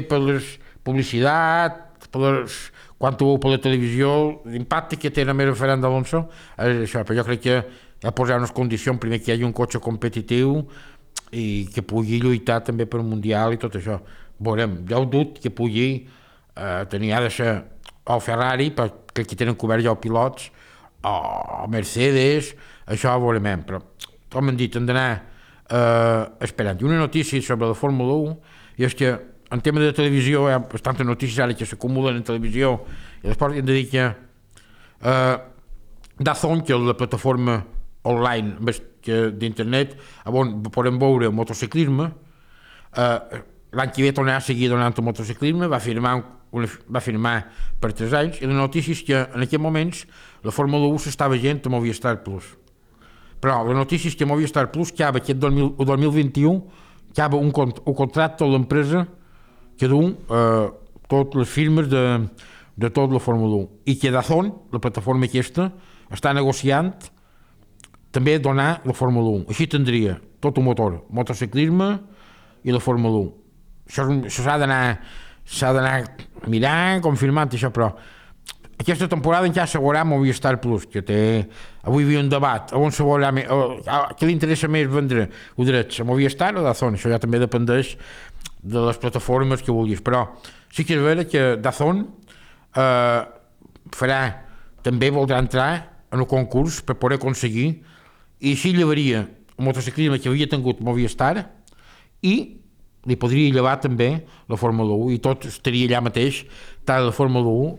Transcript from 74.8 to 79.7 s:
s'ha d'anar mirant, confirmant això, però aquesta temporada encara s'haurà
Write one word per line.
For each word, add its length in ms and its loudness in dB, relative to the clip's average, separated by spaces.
s'ha 300 0
d'anar 220 2
mirant, 560 2
confirmant 480 2
això, 240 -2
però 160 2
aquesta 320 0
temporada 380 2
encara 180 2
s'haurà 400 2